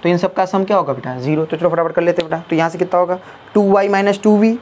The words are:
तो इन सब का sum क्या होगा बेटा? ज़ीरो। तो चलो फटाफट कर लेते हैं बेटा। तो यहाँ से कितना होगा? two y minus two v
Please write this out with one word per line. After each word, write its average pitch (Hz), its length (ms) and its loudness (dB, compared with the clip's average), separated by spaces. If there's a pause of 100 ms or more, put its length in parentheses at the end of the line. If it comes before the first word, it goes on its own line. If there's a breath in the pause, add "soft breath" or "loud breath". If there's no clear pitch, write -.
तो 170 60 2
इन 175 80 2
सब 180 160 -2
का 190 120 0
sum 190 180 -2
क्या 196 140 0
होगा 147 160 -2
बेटा? 127 260 -8
ज़ीरो। 151 260 0
तो 156 120 -6
चलो 170 120 2
फटाफट 165 220 -2
कर 175 100 0
लेते 170 200 0
हैं 160 80 -6
बेटा। 165 200 -6
तो 170 60 -2
यहाँ 165 140 2
से 170 80 -12
कितना 180 220 0
होगा? 180 200 0 (340 loud breath)
two 202 180 2
y 196 180 2
minus 202 340 0
two 214 140 4
v 226 240 2